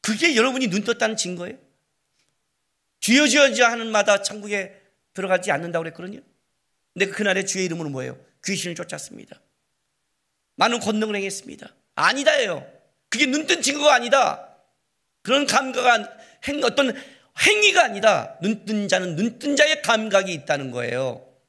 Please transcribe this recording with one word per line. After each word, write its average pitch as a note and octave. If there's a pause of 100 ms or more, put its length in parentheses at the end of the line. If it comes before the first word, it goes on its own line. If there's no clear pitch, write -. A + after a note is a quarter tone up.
그게 C4+
여러분이 B3+
눈 G3+
떴다는 A3
증거예요? F3+ (1400)
"주여, C#4+
주여, C4+
주여" A#3+
하는 A3+
마다 G3+
천국에 G3+ (320)
들어가지 F#3
않는다고 E3
그랬거든요. F3 (720)
근데 F#3+
그날의 G3
주의 F#3
이름으로 E3
뭐예요? C3 (260)
귀신을 F#3
쫓았습니다. - (1160)
많은 A#3
권능을 G#3+
행했습니다. - (220)
아니다예요. A3+ (420)
그게 B3+
눈뜬 D4+
증거가 C#4+
아니다. A#3+ (640)
그런 C4+
감각한 B3 (360)
행-, C#4+
어떤 B3+ (520)
행위가 G4+
아니다. G3
눈뜬 G#3
자는 F3+
눈뜬 A#3
자의 D4
감각이 G3
있다는 C#3+
거예요. A#2+ (240)